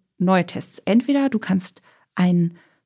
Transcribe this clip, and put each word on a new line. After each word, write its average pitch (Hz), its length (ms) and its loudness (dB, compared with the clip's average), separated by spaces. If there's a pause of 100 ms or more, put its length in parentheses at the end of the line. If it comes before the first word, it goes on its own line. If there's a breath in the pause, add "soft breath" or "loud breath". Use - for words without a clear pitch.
(180)
neue 180 280 2
Tests. - 340 -12
Entweder 269 500 0
du 220 100 -2
kannst 190 420 -4 (340 soft breath)
einen 175 420 2 (280 soft breath)